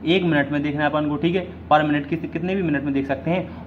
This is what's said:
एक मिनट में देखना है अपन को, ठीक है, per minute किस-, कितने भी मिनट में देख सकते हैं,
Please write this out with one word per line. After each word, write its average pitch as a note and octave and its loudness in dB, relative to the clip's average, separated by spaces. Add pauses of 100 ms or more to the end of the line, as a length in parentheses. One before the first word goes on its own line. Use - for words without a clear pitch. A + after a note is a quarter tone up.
एक F3+ 4
मिनट D3 2
में D3 0
देखना D3 -2
है D3 2
अपन D3+ 0
को, D3 -2
ठीक E3+ 0
है, F#3 -2 (240)
per D3+ 6
minute D3 0
किस-, E3 -4
कितने F3+ -2
भी G3 0
मिनट C#3+ 0
में C#3+ -2
देख C3+ 0
सकते - -2
हैं, - -4